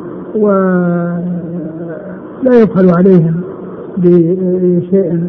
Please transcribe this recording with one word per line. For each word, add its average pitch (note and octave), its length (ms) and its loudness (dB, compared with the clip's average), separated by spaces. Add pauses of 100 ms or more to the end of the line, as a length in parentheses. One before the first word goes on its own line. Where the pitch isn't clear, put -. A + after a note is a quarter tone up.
(360)
ولا F3+ 840 0 (1400)
يبخل F#3 260 4 (100)
عليهم F3 440 4 (560)
بشيء F3+ 1300 2